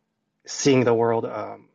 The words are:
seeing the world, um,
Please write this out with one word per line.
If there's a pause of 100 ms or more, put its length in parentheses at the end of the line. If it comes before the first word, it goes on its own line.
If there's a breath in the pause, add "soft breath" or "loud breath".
(460)
seeing
the
world,
um,